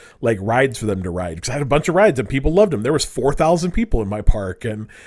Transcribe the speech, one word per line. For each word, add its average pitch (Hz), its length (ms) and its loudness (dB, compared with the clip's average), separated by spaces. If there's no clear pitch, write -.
like, 117 200 0
rides 120 380 0
for 117 80 -6
them 95 160 -2
to 90 80 -6
ride. 85 320 -6
'Cause - 80 -6
I 117 40 -6
had 143 80 -4
a 139 40 -6
bunch 147 220 0
of 170 80 0
rides 185 240 4
and 104 80 -4
people 135 240 0
loved 190 200 4
'em. 104 100 -2
There 131 100 0
was 156 120 0
four 135 280 -2
thousand 170 400 2
people 226 280 0
in 101 80 -4
my 104 140 -6
park. 98 420 2
And, 107 220 -8